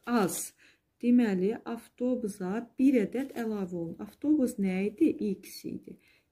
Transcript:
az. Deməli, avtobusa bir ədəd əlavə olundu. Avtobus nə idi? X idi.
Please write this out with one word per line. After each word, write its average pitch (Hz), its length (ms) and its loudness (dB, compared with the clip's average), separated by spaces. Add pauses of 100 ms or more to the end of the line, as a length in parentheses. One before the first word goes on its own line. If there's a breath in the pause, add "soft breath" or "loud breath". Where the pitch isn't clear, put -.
az. 214 500 0 (500 soft breath)
Deməli, 220 480 4 (100)
avtobusa 233 1000 -4 (100)
bir 262 240 4
ədəd 240 400 0
əlavə 208 400 -6
olundu. 170 240 -8
Avtobus 254 560 0
nə 190 300 0
idi? 240 240 2 (180)
X - 380 -8
idi. - 320 -12 (340 soft breath)